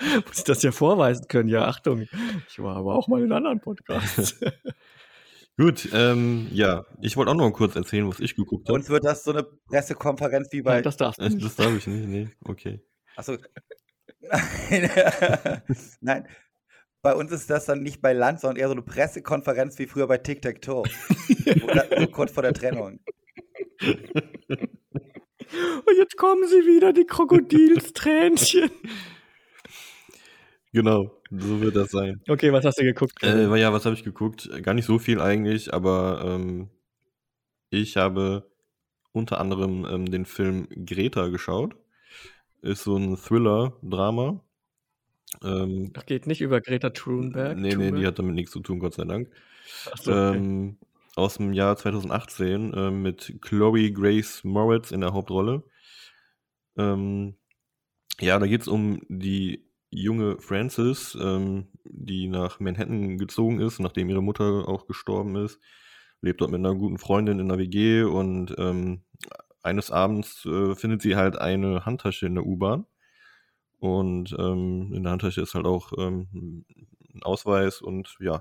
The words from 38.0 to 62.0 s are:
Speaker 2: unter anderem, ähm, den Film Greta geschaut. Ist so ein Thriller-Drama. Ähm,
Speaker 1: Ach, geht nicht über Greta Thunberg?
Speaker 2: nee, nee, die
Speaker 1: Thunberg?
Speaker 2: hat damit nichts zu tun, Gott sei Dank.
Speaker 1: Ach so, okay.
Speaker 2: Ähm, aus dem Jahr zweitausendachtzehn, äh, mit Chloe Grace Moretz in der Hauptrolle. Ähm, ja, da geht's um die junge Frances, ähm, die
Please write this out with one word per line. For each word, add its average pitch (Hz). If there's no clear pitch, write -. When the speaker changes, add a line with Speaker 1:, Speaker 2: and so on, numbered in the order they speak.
Speaker 2:
unter 113
anderem, 95
ähm, 92
den 92
Film 95
Greta 92
geschaut. 92
Ist -
so 98
ein 95
Thriller-Drama. 113
Ähm, 95
Speaker 1:
Ach, -
geht 131
nicht 156
über 135
Greta 123
Thunberg? 127
Speaker 2:
nee, 98
nee, 98
die 98
Speaker 1:
Thunberg? 95
Speaker 2:
hat 92
damit 92
nichts 87
zu 85
tun, 87
Gott 87
sei 80
Dank. 101
Speaker 1:
Ach -
so, -
okay. 98
Speaker 2:
Ähm, 98
aus 95
dem 101
Jahr 98
zweitausendachtzehn, 101
äh, 95
mit 95
Chloe 107
Grace 101
Moretz 110
in 95
der 92
Hauptrolle. 98
Ähm, 101
ja, 92
da 101
geht's 110
um 107
die 95
junge 104
Frances, 117
ähm, 95
die 92